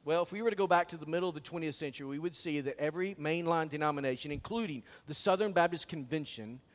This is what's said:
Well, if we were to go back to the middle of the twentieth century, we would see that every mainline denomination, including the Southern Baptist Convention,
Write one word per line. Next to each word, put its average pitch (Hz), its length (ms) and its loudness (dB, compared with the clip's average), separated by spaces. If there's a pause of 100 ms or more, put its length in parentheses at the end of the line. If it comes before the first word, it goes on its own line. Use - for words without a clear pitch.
Well, 165 180 2
if 170 80 -6
we 202 100 -4
were 233 80 4
to 208 60 0
go 190 120 2
back 175 220 6
to 170 80 -10
the 151 80 -10
middle 175 220 0
of 165 80 -4
the 151 60 -8
twentieth 160 340 -4
century, 143 320 -6
we 139 100 -6
would 160 180 -4
see 147 260 -2
that 135 160 -2
every 165 380 -2
mainline 165 540 2
denomination, 143 640 0
including 156 520 -4 (220)
the 156 80 -8
Southern 196 380 2
Baptist 170 380 2
Convention, 135 720 -6 (140)